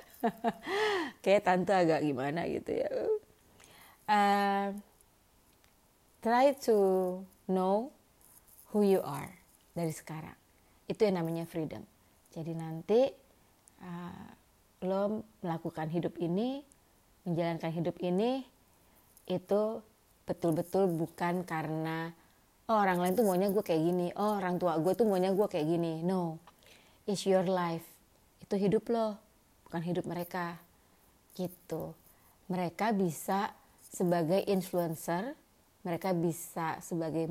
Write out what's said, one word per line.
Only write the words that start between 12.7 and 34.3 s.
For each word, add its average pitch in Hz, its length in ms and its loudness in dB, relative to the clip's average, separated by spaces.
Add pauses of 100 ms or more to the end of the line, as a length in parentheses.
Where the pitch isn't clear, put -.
uh, 175 480 -12 (540)
lo 202 400 -2 (160)
melakukan 165 480 -6
hidup 165 320 -2
ini, 214 400 -2 (640)
menjalankan 165 480 -2
hidup 170 320 -2
ini, 226 400 0 (880)
itu 214 480 0 (480)
betul-betul 170 640 2
bukan 175 560 -2
karena, 160 640 -4 (560)
"Oh, 226 160 2
orang 185 160 4
lain 180 160 2
tuh 240 80 4
maunya 190 240 4
gue 202 160 2
kayak 160 160 2
gini, 175 280 2 (120)
oh, 208 200 0
orang 180 200 0
tua 170 200 2
gue 175 120 2
tuh 220 160 2
maunya 190 240 2
gue 196 160 2
kayak 156 200 -2
gini." 165 360 0
No, 175 360 -2 (680)
it's 202 160 -4
your 190 240 4
life. 175 400 -2 (560)
Itu 202 160 -2
hidup 208 320 2
lo, 220 240 0 (520)
bukan 170 200 -4
hidup 175 160 -2
mereka. 170 560 -6 (760)
Gitu. 165 600 -8 (560)
Mereka 185 400 -2
bisa 196 640 -2 (320)
sebagai 175 640 2